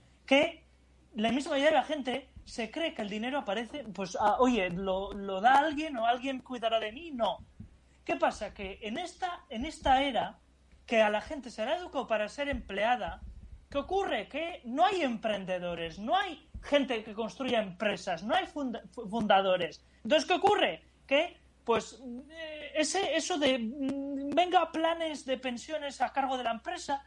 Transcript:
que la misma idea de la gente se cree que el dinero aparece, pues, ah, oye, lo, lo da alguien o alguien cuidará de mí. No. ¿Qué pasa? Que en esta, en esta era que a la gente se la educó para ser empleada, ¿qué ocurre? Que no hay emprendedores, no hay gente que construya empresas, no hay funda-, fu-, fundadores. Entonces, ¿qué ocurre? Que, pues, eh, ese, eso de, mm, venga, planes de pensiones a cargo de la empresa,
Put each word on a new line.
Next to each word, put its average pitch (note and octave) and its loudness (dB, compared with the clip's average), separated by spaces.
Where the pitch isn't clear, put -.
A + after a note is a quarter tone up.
que D4+ 2
la A3+ 0
misma D4 -2
idea C#4+ 6
de D#4 4
la C4 4
gente C4+ -4
se A3 -8
cree D#4+ -4
que - -10
el G#3+ -4
dinero A#3 -4
aparece, A#3 -4
pues, F#3+ -6
ah, G#3 4
oye, A#3 4
lo, F#3+ -2
lo G3 -4
da C4 8
alguien D4+ 0
o A3+ -2
alguien B3+ 0
cuidará A3+ -2
de G#3+ -4
mí. E4 -14
No. A3 -2
¿Qué E4+ 0
pasa? A3+ 0
Que G3 -10
en A3 -6
esta, F4 -6
en A#3 -6
esta C#4 2
era A3 -2
que A3+ 4
a G#3+ 8
la G#3 0
gente B3+ -10
se A3 -4
la D4 0
educó D4+ -4
para G#3+ 0
ser C#4+ -6
empleada, G3+ -2
¿qué C#4 -2
ocurre? D#4+ -2
Que E4 -6
no C4 2
hay G4 2
emprendedores, F#3 -2
no B3 0
hay F#4+ -2
gente B3 2
que G#3+ -12
construya A#3 -2
empresas, F#3+ -2
no B3+ 0
hay F#4 2
funda-, C4+ -6
fu-, A3 -10
fundadores. F#3+ 4
Entonces, D4 4
¿qué F#4 6
ocurre? E4+ 4
Que, D#4+ 2
pues, A3 0
eh, D#4 -12
ese, D#4 2
eso E4+ 0
de, C4 4
mm, C#4 -4
venga, E4+ 4
planes D#4+ -2
de C4 -2
pensiones C4+ -6
a B3 0
cargo C4 0
de B3 -4
la A#3 0
empresa, D4 -6